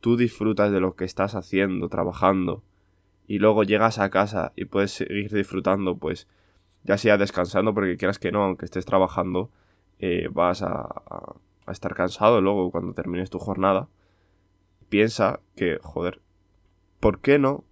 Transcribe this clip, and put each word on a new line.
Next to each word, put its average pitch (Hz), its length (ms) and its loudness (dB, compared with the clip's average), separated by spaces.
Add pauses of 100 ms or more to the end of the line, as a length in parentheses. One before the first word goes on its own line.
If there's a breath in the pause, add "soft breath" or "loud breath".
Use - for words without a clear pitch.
tú 117 160 2
disfrutas 110 560 2
de 98 80 2
lo 92 160 -2
que 92 80 -4
estás 98 300 -4
haciendo, 95 540 -2
trabajando, 95 720 0 (640)
y 101 120 -4
luego 107 260 6
llegas 107 340 2
a 98 120 0
casa 101 440 0
y 95 120 -8
puedes 98 260 0
seguir 101 400 -6
disfrutando, 95 640 0
pues, 82 320 -6 (540)
ya 101 160 2
sea 104 180 4
descansando, 101 560 0
porque 98 240 0
quieras 90 220 -2
que 90 120 -4
no, 104 140 0
aunque 92 220 -2
estés 90 180 -6
trabajando, 92 680 0 (480)
eh, 87 320 -2
vas 90 300 0
a, - 220 -4
a, - 540 -14 (280)
a - 80 -10
estar 87 220 -8
cansado 104 480 2
luego 95 280 2
cuando 90 220 -6
termines 90 380 -6
tu 92 80 -8
jornada. 95 500 0 (1000)
Piensa 107 500 2 (160)
que, 85 240 -2
joder, - 400 -6 (800)
¿por 104 200 2
qué 143 180 4
no 139 340 0